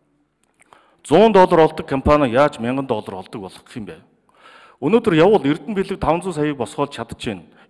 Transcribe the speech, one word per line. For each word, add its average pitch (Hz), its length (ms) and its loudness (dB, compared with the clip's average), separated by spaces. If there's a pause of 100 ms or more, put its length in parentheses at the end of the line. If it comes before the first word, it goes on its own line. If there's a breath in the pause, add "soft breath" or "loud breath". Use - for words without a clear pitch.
(1040 soft breath)
зуун 202 240 4
доллар 180 400 6
олдог - 160 -12
компани 139 480 0
яаж 143 240 0
мянган 127 320 -6
доллар 107 320 -8
олдог 95 320 -16
болох - 240 -20
юм 107 80 -12
бэ? 85 160 -18 (760 soft breath)
Өнөөдөр 175 360 0
явуул 180 320 4
Эрдэнэ 151 260 -4
билег 190 260 -6
пятьсот 170 360 -4
сая 151 180 -4
босгоод 139 380 -8
чадчих - 400 -12
гэнэ. 87 160 -14 (220 soft breath)